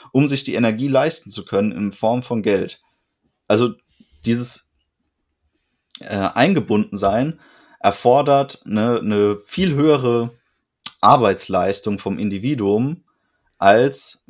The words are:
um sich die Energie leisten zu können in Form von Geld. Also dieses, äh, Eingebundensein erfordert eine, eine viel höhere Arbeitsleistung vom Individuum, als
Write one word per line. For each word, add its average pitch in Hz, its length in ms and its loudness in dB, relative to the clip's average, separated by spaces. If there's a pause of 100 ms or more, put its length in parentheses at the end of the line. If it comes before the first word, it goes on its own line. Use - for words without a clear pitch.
(120)
um 139 140 2
sich 139 160 -4
die 104 120 -8
Energie 117 340 -2
leisten 135 420 -2
zu 98 140 -12
können 101 280 -2
in 101 200 -6
Form 120 300 -2
von 113 200 -6
Geld. 101 400 -2 (640)
Also 110 280 0 (520)
dieses, 120 460 -6 (1300)
äh, - 160 -10
Eingebundensein 107 1200 0 (420)
erfordert 139 880 2
eine, 107 320 0
eine 104 460 0
viel 180 300 -2
höhere 131 580 2 (680)
Arbeitsleistung 98 1000 2
vom 101 180 -6
Individuum, 107 840 -2 (540)
als 117 720 2